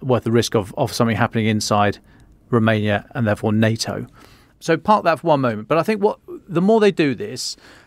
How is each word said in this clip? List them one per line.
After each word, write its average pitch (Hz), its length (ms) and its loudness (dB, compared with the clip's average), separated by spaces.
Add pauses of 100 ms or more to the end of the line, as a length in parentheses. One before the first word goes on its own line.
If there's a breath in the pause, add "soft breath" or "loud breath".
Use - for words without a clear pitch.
worth 123 240 0
the 117 60 -2
risk 113 220 2
of, 104 240 -2
of 131 140 -2
something 117 240 0
happening 113 300 0
inside 104 540 0 (500 soft breath)
Romania 107 560 0 (100)
and 123 100 -2
therefore 107 280 0
nato. 110 540 -2 (520 soft breath)
So 165 160 -2
park 202 300 0
that 160 160 0
for 165 60 -4
one 151 120 4
moment. 110 300 -2
But 156 80 2
I 165 60 2
think 208 200 -4
what, 214 240 0
the 202 340 -6
more 214 200 4
they 208 100 4
do 143 240 0
this, 104 400 -10 (320 soft breath)